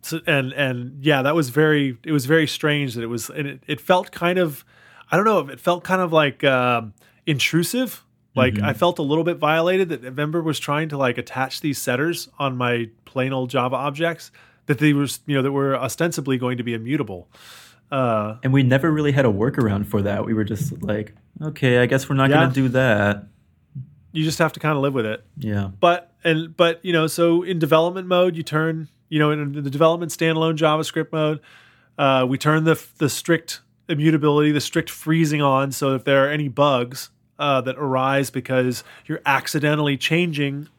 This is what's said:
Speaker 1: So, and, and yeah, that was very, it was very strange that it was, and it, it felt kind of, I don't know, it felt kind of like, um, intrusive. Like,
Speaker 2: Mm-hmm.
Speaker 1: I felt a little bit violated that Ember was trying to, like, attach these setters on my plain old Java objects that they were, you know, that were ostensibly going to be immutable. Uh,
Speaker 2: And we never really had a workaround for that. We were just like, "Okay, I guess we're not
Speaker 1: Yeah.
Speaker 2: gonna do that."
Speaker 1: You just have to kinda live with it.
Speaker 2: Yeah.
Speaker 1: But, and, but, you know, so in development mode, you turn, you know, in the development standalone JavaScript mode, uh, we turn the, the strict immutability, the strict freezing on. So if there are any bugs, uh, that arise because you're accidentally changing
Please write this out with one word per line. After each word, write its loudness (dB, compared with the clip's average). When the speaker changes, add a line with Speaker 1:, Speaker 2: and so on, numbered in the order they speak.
Speaker 1:
So, -8
and, 0
and -4
yeah, 2
that 0
was 0
very, 2
it -6
was 0
very 4
strange -2
that -6
it -6
was, -6
and -8
it, -16
it -6
felt 2
kind 0
of, -2
I 2
don't 4
know, 2
it -16
felt -2
kind 0
of -2
like, 2
um, 2
intrusive. -2
Like, 2
Speaker 2:
Mm-hmm. 0
Speaker 1:
I 0
felt 0
a -4
little 0
bit -2
violated 2
that -8
Ember -2
was -2
trying -4
to, -8
like, 0
attach -6
these -4
setters -4
on -4
my -2
plain -4
old -4
Java -2
objects -6
that 0
they 4
were, 0
you -2
know, 2
that 0
were 0
ostensibly -2
going -4
to -6
be -4
immutable. -6
Uh, -2
Speaker 2:
And 0
we 6
never 2
really 0
had 2
a 4
workaround 0
for -2
that. -2
We -2
were 0
just -4
like, -6
"Okay, 0
I 4
guess -2
we're 0
not 4
Speaker 1:
Yeah. 4
Speaker 2:
gonna 2
do 2
that." 2
Speaker 1:
You -2
just -2
have 2
to -16
kinda 0
live 0
with 0
it. -6
Speaker 2:
Yeah. -4
Speaker 1:
But, 2
and, 0
but, 2
you -2
know, 2
so 2
in -4
development 2
mode, 2
you -6
turn, -2
you 0
know, 4
in -4
the -6
development 2
standalone -2
JavaScript -2
mode, -2
uh, 2
we 0
turn 2
the, 2
the 2
strict -2
immutability, 2
the 2
strict -4
freezing 0
on. 2
So -2
if -4
there 4
are 0
any -2
bugs, 0
uh, 2
that -6
arise 0
because -2
you're -8
accidentally 0
changing -2